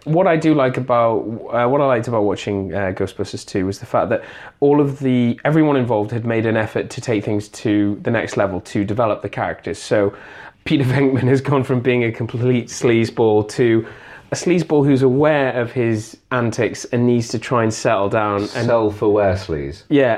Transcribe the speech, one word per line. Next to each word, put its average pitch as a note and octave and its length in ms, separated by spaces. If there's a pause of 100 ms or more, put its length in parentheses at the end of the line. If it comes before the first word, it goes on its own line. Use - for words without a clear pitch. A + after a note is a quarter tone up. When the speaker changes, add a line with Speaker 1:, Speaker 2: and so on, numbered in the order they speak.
Speaker 1:
what E3+ 220
I E3 100
do D#3 180
like C3 220
about, A#2+ 440 (300)
uh, A#2+ 160
what C#3+ 140
I C#3+ 60
liked B2 220
about A2+ 160
watching, G2 500
uh, F#2+ 200
Ghostbusters G2 520
Two F#2+ 180
was G2 140
the - 80
fact G2+ 240
that A2 120 (380)
all D3 220
of C#3 160
the, B2 480
everyone D3+ 300
involved A2 340
had A#2 160
made A2+ 180
an A2+ 140
effort G#2+ 320
to - 100
take G#2+ 240
things G#2 240
to G#2 540
the B2 80
next G2+ 260
level, F#2+ 240
to G#2 240
develop G#2+ 380
the G#2 80
characters. F#2 480
So G#2 360 (500)
Peter C#3+ 200
<laughs> B2+ 80
Venkman C3+ 340
has C3+ 140
gone C3+ 240
from B2 160
being B2 240
a A2+ 80
complete A#2+ 560
sleazeball A2+ 840
to A2+ 340 (440)
a - 40
sleazeball E3 520
who's C3+ 160
aware C3+ 580
of A#2 120
his A#2 440 (140)
antics A#2 560
and B2 200
needs A#2+ 220
to A#2 100
try A#2 240
and A2+ 120
settle G2+ 340
down G#2 320
and G#2 80 (180)
Speaker 2:
Self-aware G#2+ 680
sleaze. D2 560
Speaker 1:
Yeah, C3 280